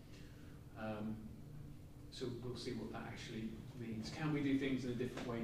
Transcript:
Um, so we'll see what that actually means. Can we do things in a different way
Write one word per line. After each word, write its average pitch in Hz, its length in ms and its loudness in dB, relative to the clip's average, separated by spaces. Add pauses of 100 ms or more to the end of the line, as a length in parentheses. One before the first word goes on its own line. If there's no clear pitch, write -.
(800)
Um, 110 380 0 (920)
so - 160 -2 (160)
we'll 123 140 0
see 120 160 0
what 113 200 0
that 117 140 -2
actually 113 420 -2 (300)
means. 110 320 -2
Can 151 240 4
we 139 60 6
do 135 180 8
things 131 260 4
in 123 60 2
a 120 40 4
different 123 320 0
way 117 180 2